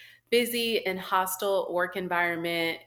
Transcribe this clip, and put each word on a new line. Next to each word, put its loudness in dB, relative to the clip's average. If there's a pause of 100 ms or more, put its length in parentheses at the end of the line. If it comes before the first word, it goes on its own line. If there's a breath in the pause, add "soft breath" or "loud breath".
(320 loud breath)
busy, 2
and -2
hostile 0
work -2
environment, 0